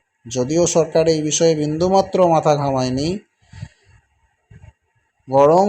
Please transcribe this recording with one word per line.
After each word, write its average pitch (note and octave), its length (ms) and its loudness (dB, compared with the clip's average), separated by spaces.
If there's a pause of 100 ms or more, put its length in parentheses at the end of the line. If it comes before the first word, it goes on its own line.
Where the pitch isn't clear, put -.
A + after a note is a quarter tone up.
(260)
যদিও B2+ 420 -2
সরকার D#3+ 400 0
এই D#3+ 140 0
বিষয়ে E3 340 0
বিন্দুমাত্র F3 600 -2 (100)
মাথা D#3 280 2
ঘামায়নি, C3+ 540 -4 (2250)
বরং C#3+ 420 4